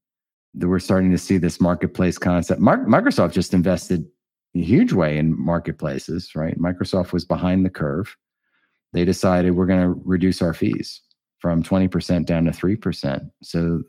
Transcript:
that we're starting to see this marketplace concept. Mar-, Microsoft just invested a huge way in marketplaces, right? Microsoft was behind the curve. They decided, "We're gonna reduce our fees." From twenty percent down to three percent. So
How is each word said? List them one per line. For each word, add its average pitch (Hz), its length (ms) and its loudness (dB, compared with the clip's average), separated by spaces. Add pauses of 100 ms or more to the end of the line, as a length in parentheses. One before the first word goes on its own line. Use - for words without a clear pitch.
(540)
that 87 140 -2
we're 92 100 2
starting 92 320 2
to 87 80 2
see - 180 0
this 85 240 0
marketplace 87 560 0
concept. 87 460 0
Mar-, 196 240 2
Microsoft 123 460 2
just - 200 0
invested 90 540 0 (500)
a 87 40 0
huge 120 340 4
way 78 240 2
in 80 200 0
marketplaces, 78 960 -4
right? 80 240 -4
Microsoft 87 540 -2
was 87 140 -2
behind 90 380 0
the 90 60 0
curve. 78 460 -6 (760)
They 87 120 0
decided, 90 480 2
"We're 90 140 2
gonna 90 280 2 (100)
reduce 92 380 0
our 82 100 0
fees." - 480 -4 (400)
From 85 220 0
twenty 92 260 2
percent 87 380 -2
down 82 180 0
to 85 80 0
three 95 240 -2
percent. 78 480 -4 (180)
So 85 460 -2